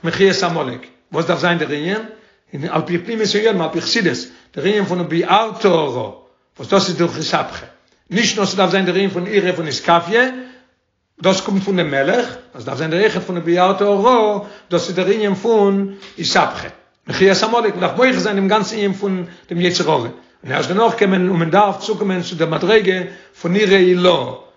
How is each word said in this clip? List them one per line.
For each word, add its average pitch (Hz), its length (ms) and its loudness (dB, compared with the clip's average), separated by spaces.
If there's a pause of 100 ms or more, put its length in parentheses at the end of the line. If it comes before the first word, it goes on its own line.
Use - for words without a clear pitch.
מחיית 180 400 2
עמלק. 156 440 -4 (240)
וואס 165 140 -2
דארף 170 140 0
זיין 170 180 2
דער 151 140 -4
ענין? 175 300 -4 (520)
אין 156 160 -8
על 160 160 -2
פי 170 120 -4
פנימיות 220 380 -4
ענינים, 208 260 2
על 156 100 -2
פי 170 100 -4
חסידות. 175 360 -2 (380)
דער 143 100 -6
ענין 202 200 2
פון 175 240 -4
ביארתא 196 580 0
אורה. 131 440 0 (460)
וואס 127 120 -14
דאס 190 200 2
איז 170 80 -4
דורך 170 200 -2
אסקפיה. - 500 -6 (420)
נישט 214 300 -2
נאר 196 60 2 (100)
דארף 185 160 2
זיין 190 140 0
דער 170 100 -2
ענין 196 140 0
פון 185 180 -6
יראה 180 260 0
פון 165 140 -6
אסקפיה, 180 640 0 (920)
דאס 190 200 2
קומט 190 220 -2
פון 196 120 0
דעם 160 160 0
מלך, 180 440 0 (200)
דאס 123 80 -14
דארף 131 140 -8
זיין 160 140 -4
דער 175 80 0
ענין 208 200 2
פון 180 200 -6
ביארתא 180 440 2
אורה, 208 560 4 (320)
דאס 170 160 0
איז 185 80 -6
דער 180 100 0
ענין 202 300 2
פון 196 580 2 (280)
אסקפיה. - 480 0 (380)
מחיית 185 360 4
עמלק, 220 320 0
דארף 180 220 -2
מויך 247 220 2
זיין, 202 160 -2
דעם 196 120 0
גאנצן 214 280 0
ענין 202 180 0
פון 190 320 -4 (240)
דעם 170 120 -2
יצר 175 300 0
הרע. 120 180 0 (340)
און 123 80 -10
ערשט 143 180 -2
דאנאך 220 300 2
קומען, 190 300 2
און 175 100 0
מען 165 100 0
דארף 196 300 4
צוקומען 190 420 -4
צו 175 140 -8
דער 160 140 -2
מדרגה 185 500 2 (420)
פון 175 140 -2
יראה 196 220 4
הילאה. 180 560 4 (240)